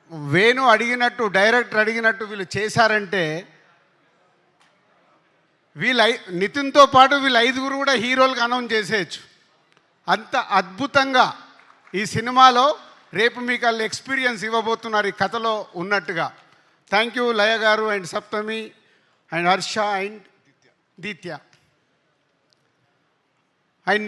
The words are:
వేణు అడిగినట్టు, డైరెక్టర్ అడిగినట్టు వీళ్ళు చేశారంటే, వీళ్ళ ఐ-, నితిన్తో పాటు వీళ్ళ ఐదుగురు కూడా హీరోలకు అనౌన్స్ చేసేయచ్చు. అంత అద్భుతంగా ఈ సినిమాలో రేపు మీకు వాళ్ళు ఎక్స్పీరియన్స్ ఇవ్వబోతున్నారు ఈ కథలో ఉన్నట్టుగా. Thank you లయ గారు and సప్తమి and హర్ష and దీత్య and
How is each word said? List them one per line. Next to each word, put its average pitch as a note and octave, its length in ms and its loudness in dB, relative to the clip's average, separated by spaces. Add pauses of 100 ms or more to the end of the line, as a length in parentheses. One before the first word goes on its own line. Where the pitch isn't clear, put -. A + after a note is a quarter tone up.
(360)
వేణు A#3+ 280 2 (120)
అడిగినట్టు, A#3+ 480 -2 (160)
డైరెక్టర్ A3 440 2
అడిగినట్టు A3+ 480 -2
వీళ్ళు G3 160 -10 (100)
చేశారంటే, G#3 680 0 (2500)
వీళ్ళ B3 180 2 (100)
ఐ-, B3+ 120 -6 (180)
నితిన్తో C#4 420 4 (140)
పాటు C4+ 180 8 (120)
వీళ్ళ B3+ 100 2 (100)
ఐదుగురు C4+ 360 -2
కూడా C4+ 120 2 (100)
హీరోలకు C4 420 2
అనౌన్స్ A#3+ 300 -2
చేసేయచ్చు. G3 440 -4 (920)
అంత A3 200 -10 (280)
అద్భుతంగా B3+ 680 0 (640)
ఈ G3 100 -2 (140)
సినిమాలో B3+ 500 4 (500)
రేపు A#3 300 0
మీకు B3 180 -4
వాళ్ళు A3+ 220 0
ఎక్స్పీరియన్స్ B3+ 600 -4
ఇవ్వబోతున్నారు A3 640 -2
ఈ - 80 -14
కథలో A3 320 -2 (300)
ఉన్నట్టుగా. F#3+ 440 -4 (680)
Thank A3 280 0
you B3 80 0 (120)
లయ G#3+ 140 2 (100)
గారు G#3+ 300 2
and G3 200 -4
సప్తమి G#3+ 440 -6 (760)
and F3 160 -2
హర్ష F#3+ 240 -2 (240)
and G#3 180 -8 (840)
దీత్య F3 340 -12 (2500)
and G#3 160 0